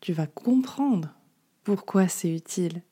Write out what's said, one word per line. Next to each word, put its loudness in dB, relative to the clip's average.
tu -6
vas -2
comprendre 0
pourquoi 2
c'est -2
utile -4